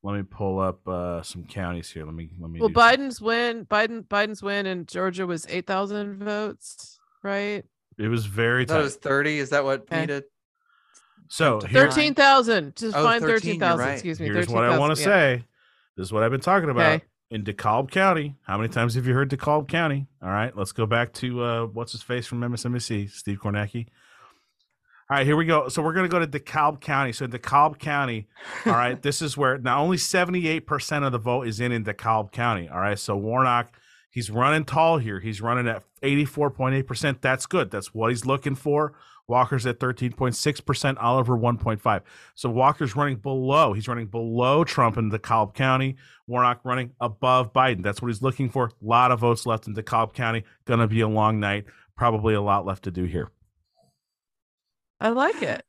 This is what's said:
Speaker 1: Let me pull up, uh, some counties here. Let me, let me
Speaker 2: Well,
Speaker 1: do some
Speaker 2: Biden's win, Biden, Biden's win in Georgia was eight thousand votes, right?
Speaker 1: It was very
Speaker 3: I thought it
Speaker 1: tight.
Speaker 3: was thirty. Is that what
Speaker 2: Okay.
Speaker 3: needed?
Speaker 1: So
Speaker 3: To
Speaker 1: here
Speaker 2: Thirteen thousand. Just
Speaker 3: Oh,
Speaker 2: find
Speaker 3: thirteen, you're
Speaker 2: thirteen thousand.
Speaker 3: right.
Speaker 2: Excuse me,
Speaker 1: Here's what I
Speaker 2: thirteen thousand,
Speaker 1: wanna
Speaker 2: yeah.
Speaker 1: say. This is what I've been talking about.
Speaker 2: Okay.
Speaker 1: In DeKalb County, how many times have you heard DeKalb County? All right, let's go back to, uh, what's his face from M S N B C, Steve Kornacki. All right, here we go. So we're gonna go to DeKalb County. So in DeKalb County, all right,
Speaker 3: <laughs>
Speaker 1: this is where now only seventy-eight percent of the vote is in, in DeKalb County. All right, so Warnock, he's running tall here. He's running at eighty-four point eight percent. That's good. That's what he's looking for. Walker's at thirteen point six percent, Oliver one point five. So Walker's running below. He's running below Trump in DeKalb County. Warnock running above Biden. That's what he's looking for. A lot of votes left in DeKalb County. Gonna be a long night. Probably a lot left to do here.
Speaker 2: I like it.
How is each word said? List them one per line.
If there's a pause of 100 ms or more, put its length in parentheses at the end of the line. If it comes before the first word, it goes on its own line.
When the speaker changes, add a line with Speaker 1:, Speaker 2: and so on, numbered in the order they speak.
Speaker 1:
Let
me
pull
up,
uh,
some
counties
here.
Let
me, (100)
let
me
Speaker 2:
Well,
Speaker 1:
do
some
Speaker 2:
Biden's
win,
Biden,
Biden's
win
in
Georgia
was
eight
thousand
votes, (240)
right? (360)
Speaker 1:
It
was
very
Speaker 3:
I
thought
it
Speaker 1:
tight.
Speaker 3:
was
thirty.
Is
that
what
Speaker 2:
Okay.
Speaker 3:
needed? (1040)
Speaker 1:
So
Speaker 3:
To
Speaker 1:
here
Speaker 2:
Thirteen
thousand.
Just
Speaker 3:
Oh,
Speaker 2:
find
Speaker 3:
thirteen,
you're
Speaker 2:
thirteen
thousand.
Speaker 3:
right.
Speaker 2:
Excuse
me,
Speaker 1:
Here's
what
I
Speaker 2:
thirteen
thousand,
Speaker 1:
wanna
Speaker 2:
yeah.
Speaker 1:
say. (520)
This
is
what
I've
been
talking
about.
Speaker 2:
Okay. (240)
Speaker 1:
In
DeKalb
County,
how
many
times
have
you
heard
DeKalb
County? (140)
All
right,
let's
go
back
to,
uh,
what's
his
face
from
M
S
N
B
C,
Steve
Kornacki. (1200)
All
right,
here
we
go.
So
we're
gonna
go
to
DeKalb
County.
So
in
DeKalb
County, (380)
all
right,
Speaker 3:
<laughs>
Speaker 1:
this
is
where
now
only
seventy-eight
percent
of
the
vote
is
in,
in
DeKalb
County.
All
right,
so
Warnock, (320)
he's
running
tall
here.
He's
running
at (200)
eighty-four
point
eight
percent.
That's
good.
That's
what
he's
looking
for. (340)
Walker's
at
thirteen
point
six
percent,
Oliver
one
point
five. (320)
So
Walker's
running
below.
He's
running
below
Trump
in
DeKalb
County. (320)
Warnock
running (100)
above
Biden.
That's
what
he's
looking
for.
A (100)
lot
of
votes
left
in
DeKalb
County. (200)
Gonna
be
a
long
night. (320)
Probably
a
lot
left
to
do
here. (1700)
Speaker 2:
I
like
it.